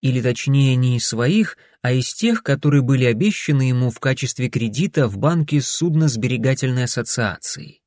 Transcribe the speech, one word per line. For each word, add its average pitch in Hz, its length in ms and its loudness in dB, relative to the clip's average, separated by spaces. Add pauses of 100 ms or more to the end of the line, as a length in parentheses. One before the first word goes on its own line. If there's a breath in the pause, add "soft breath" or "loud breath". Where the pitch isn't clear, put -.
Или 127 200 0
точнее, 131 560 2
не 123 220 2
из - 80 -4
своих, 143 500 0 (240 soft breath)
а 127 120 0
из 127 200 -2
тех, 226 300 0
которые 143 400 2
были 131 220 2
обещаны 135 580 2
ему 127 280 2
в 117 100 -12
качестве 127 500 -2
кредита 120 580 0
в 98 80 -6
банке 147 460 0
судно-сберегательной 127 1200 0
ассоциации. - 1040 -6